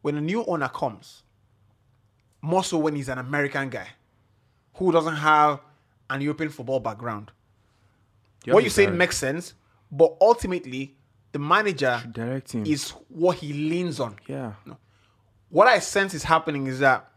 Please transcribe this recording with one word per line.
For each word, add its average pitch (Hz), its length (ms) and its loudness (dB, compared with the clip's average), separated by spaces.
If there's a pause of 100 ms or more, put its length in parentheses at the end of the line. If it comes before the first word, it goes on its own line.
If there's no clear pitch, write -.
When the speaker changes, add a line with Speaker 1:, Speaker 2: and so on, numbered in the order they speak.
Speaker 1:
when 147 120 -2
a 147 60 -4
new 202 240 -2
owner 147 240 -2
comes, - 540 -10 (1160)
more 180 220 0
so 175 140 -2
when 156 180 0
he's 135 140 -6
an 127 80 -6
American 139 520 -2
guy 110 180 -10 (880)
who 185 180 0
doesn't 160 240 2
have 151 420 4 (500)
an 135 120 -4
European 151 280 -4
football 135 300 -4
background, 110 520 -8 (1120)
Speaker 2:
You 123 80 0
Speaker 1:
what 202 60 10
Speaker 2:
have 240 60 2
Speaker 1:
you 214 40 -2
Speaker 2:
to 196 40 -4
Speaker 1:
say 202 120 6
Speaker 2:
direct. 190 120 -2
Speaker 1:
makes 175 200 0
sense, 160 360 -6 (380)
but 165 300 4
ultimately 180 760 0 (380)
the 147 60 -4
manager 147 600 0
Speaker 2:
Should 120 120 -16
direct 123 400 -8
him. 110 120 -4
Speaker 1:
is 147 260 -2 (180)
what 170 280 0
he 147 140 -10
leans 156 480 -4
on. 113 160 -6 (120)
Speaker 2:
Yeah. 131 260 -8 (120)
Speaker 1:
No. - 120 -20 (720)
What 185 180 6
I 226 120 6
sense 196 340 -2
is 147 100 -8
happening 156 440 0
is 131 120 -8
that 131 380 2